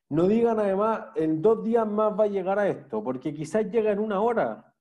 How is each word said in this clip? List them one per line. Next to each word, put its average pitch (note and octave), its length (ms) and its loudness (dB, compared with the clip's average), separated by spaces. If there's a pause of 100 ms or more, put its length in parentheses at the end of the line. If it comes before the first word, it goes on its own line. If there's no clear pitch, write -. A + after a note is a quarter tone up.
No E3 200 2
digan A3+ 320 2
además, G#3 460 0 (100)
"En D#3+ 260 0
dos G#3+ 220 4
días A3+ 220 2
más G#3 320 0
va G#3+ 60 4
a G#3 40 0
llegar G3 300 -2
a G#3 100 2
esto", A2 340 -6
porque C3 320 -6
quizás D#3+ 360 -4
llega G#3+ 200 0
en G3 80 0
una G#3+ 220 -2
hora, G3+ 600 -2